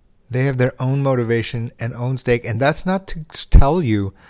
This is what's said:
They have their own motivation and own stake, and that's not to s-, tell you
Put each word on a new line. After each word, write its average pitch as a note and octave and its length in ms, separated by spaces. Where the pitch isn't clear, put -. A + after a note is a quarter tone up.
They B2+ 160
have C#3 100
their B2 240
own C3+ 220
motivation A#2 760
and A2+ 140
own B2 240
stake, A#2+ 300
and A2+ 120
that's C#3 280
not F#3+ 220
to D#3 200
s-, - 160
tell D3 380
you G#2 320